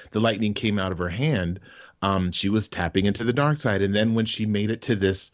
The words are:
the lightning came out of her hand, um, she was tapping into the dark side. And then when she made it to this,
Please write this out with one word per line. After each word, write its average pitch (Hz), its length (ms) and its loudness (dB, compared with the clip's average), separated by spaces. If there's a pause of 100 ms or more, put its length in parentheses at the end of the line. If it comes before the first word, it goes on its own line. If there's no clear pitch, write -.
(100)
the 107 100 0
lightning 110 320 2
came 104 260 0
out 95 140 -2
of 85 60 -6
her 87 100 -2
hand, 92 500 0 (440)
um, 95 300 0
she - 180 -2
was 107 180 0
tapping 95 380 0
into 104 180 0
the 120 80 2
dark 147 280 2
side. 101 200 0
And 98 140 2
then 110 180 2
when 110 140 0
she 110 180 -4
made 104 260 0
it 110 120 -4
to 120 120 0
this, 95 400 0